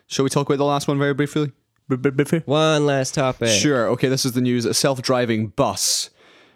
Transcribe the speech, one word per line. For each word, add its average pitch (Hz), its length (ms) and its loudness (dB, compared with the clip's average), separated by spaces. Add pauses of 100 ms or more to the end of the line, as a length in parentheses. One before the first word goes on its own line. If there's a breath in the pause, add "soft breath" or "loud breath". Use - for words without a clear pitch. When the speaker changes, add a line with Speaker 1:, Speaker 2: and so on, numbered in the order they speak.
Speaker 1:
Shall - 180 -2
we 135 60 0
talk 143 180 0
about 147 120 2
the 143 60 2
last 143 220 0
one 143 120 0
very 143 160 0
briefly? 147 360 -2 (360)
Br-, 131 80 0
br-, 135 160 0
briefly? 147 340 0
Speaker 2:
One 151 400 2
last 139 300 -2
topic. 127 340 0
Speaker 1:
Sure. 113 400 2
Okay, 123 180 0
this 131 160 0
is 127 100 -2
the 123 80 0
news. 123 240 0
A 104 80 0
self-driving 123 760 0
bus, - 640 -2 (440 soft breath)